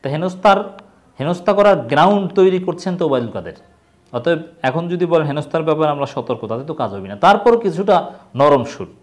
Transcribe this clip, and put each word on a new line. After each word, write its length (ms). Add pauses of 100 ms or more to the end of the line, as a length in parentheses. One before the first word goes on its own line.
তা 80
হেনস্থার, 680 (420)
হেনস্থা 340
করার 220
গ্রাউন্ড 580
তৈরি 260
করছেন 380
তো 80
ওবায়দুল 260
কাদের। 220 (600)
অতএব 260 (220)
এখন 260
যদি 180
বলেন 220
হেনস্থার 360
ব্যাপারে 260
আমরা 160
সতর্ক, 420
তাতে 160
তো 100
কাজ 180
হবে 160
না। 80
তারপর 420
কিছুটা 540 (240)
নরম 280
সুর 240 (160)